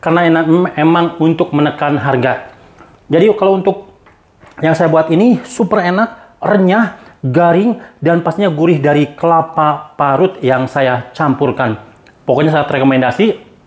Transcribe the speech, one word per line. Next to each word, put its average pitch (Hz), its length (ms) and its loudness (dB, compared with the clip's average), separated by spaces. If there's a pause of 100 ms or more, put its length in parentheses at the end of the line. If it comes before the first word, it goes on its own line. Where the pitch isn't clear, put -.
Karena 170 240 2
enak, 165 200 2
em-, 175 280 2
emang 170 300 2 (180)
untuk 165 320 0
menekan 147 400 0
harga. 127 560 -2 (560)
Jadi 170 320 4
kalau 190 240 2
untuk - 320 -4 (640)
yang 160 160 0
saya 165 160 2
buat 160 160 2
ini 190 400 2
super 214 320 -2
enak, 185 640 -4
renyah, 190 560 0 (240)
garing, 170 560 2 (240)
dan 170 160 2
pastinya 180 320 -2
gurih 156 320 0
dari 147 320 0
kelapa 160 800 -2
parut 151 480 0
yang 127 240 0
saya 127 480 -2
campurkan. 131 640 -2 (480)
Pokoknya 147 240 0
sangat 147 240 -2
rekomendasi. 135 800 0 (120)